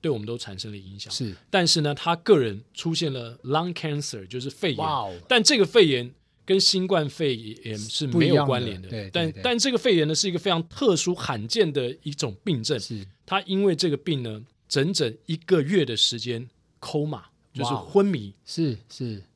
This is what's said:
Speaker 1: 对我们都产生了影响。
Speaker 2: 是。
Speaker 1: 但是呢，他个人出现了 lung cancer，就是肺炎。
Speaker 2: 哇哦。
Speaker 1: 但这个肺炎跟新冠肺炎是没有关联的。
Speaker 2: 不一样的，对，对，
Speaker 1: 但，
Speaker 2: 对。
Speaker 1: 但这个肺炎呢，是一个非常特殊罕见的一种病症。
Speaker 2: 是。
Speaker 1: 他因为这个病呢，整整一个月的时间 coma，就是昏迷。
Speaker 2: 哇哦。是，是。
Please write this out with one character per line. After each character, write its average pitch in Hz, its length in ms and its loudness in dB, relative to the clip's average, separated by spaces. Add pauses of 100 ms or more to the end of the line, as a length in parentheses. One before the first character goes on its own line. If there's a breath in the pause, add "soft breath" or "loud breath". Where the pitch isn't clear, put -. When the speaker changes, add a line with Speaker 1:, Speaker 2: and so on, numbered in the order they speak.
Speaker 1:
对 165 80 0
我 120 80 0
们 104 80 -8
都 117 100 -6
产 98 200 -12
生 107 140 -10
了 104 60 -14
影 98 240 -16
响。 - 100 -14
Speaker 2:
是。 107 240 -6 (140)
Speaker 1:
但 180 180 2
是 165 140 4
呢， 147 140 0
他 170 220 0
个 185 200 6
人 113 260 0 (120)
出 165 200 -4
现 156 160 -2
了 120 280 -10
lung 160 340 -2
cancer， 147 540 -6
就 123 120 -10
是 131 120 -6
肺 - 180 -4
炎。 131 100 -2
Speaker 2:
哇 156 220 -2
哦。 95 260 -8
Speaker 1:
但 240 160 2
这 - 160 4
个 196 60 6
肺 185 220 6
炎 123 280 -2 (300)
跟 190 160 2
新 185 260 2
冠 160 220 2
肺 139 260 -2
炎 110 420 -10
是 107 300 -6
没 156 220 4
有 147 180 4
关 123 180 0
联 98 160 -8
的。 92 80 -16
Speaker 2:
不 104 60 -10
一 110 40 -8
样 101 80 -8
的， 95 40 -14
对， - 0 -
对， - 20 -
Speaker 1:
但， 165 200 -2
Speaker 2:
对。 95 100 -14
Speaker 1:
但 247 160 0
这 269 140 2
个 240 40 0
肺 214 200 4
炎 151 100 4
呢， 156 80 0
是 190 140 0
一 - 20 0
个 175 80 -4
非 - 100 -2
常 165 200 2
特 233 260 4
殊 180 180 0
罕 117 360 -4
见 180 240 2
的 127 180 -2 (140)
一 143 100 -6
种 110 300 -4
病 135 180 0
症。 123 160 -2
Speaker 2:
是。 101 260 -8 (220)
Speaker 1:
他 196 160 0
因 190 220 0
为 185 100 6
这 170 160 0
个 143 60 0
病 143 260 -2
呢， 110 180 -8 (280)
整 151 240 2
整 120 200 0 (140)
一 165 80 -2
个 165 260 2
月 160 240 2
的 120 120 -4
时 117 240 0
间 120 280 -6 (320)
coma， 147 420 -4 (300)
就 123 120 -4
是 120 100 0
昏 196 320 2
迷。 120 220 -2
Speaker 2:
哇 98 80 -16
哦。 - 80 -20
是， 143 340 -2 (100)
是。 110 340 -8 (140)